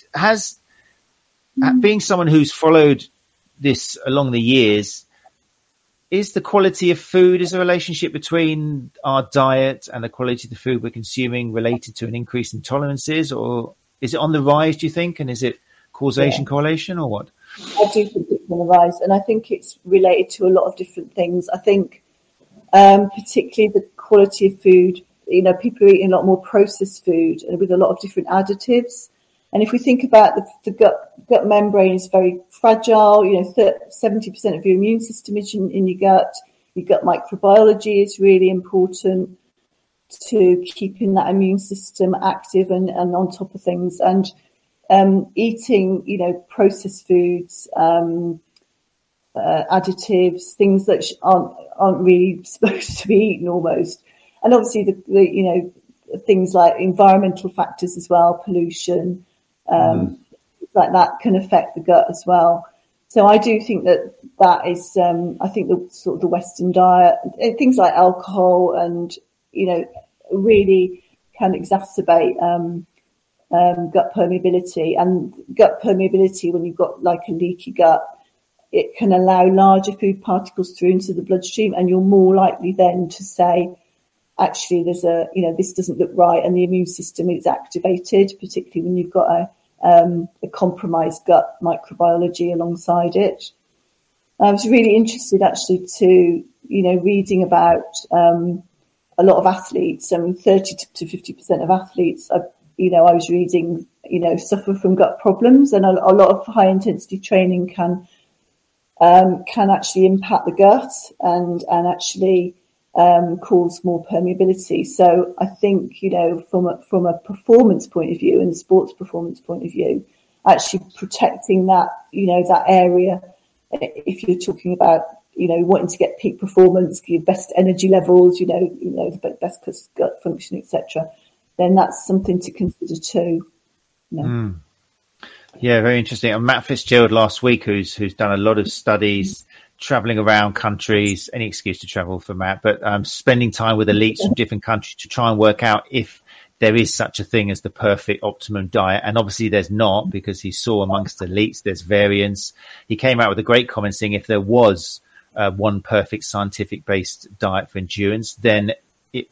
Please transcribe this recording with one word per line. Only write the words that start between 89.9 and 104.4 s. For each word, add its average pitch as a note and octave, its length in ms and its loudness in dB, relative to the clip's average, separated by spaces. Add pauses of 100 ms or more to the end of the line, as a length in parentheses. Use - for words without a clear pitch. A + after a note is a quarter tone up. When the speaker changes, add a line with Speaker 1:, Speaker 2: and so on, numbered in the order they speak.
Speaker 2:
a - 60 -10
compromised E3+ 800 -4
gut - 360 0
microbiology E3+ 880 -4
alongside E3+ 640 -4
it. - 360 -4 (880)
I G3+ 120 4
was G3+ 160 -2
really A3 280 4
interested A3 480 0
actually F#3 420 -2 (140)
to, F3+ 440 4 (240)
you G3 160 -2
know, F3+ 120 0
reading F#3+ 480 0
about, E3+ 400 2 (260)
um, E3+ 540 0 (560)
a E3+ 40 4
lot F#3 140 6
of E3 80 0
athletes, F3+ 640 -4
I F3+ 60 0
mean, E3+ 160 -4
thirty F#3+ 420 0 (200)
to E3+ 100 -12
fifty - 280 -14
percent - 280 -4
of D#3+ 80 -6
athletes, F#3 640 -4
uh, F3+ 80 0 (380)
you F#3 120 0
know, E3+ 160 4
I F3 80 6
was E3+ 160 -2
reading, F3 560 -2 (180)
you - 160 -6
know, E3+ 180 0
suffer G3 360 -4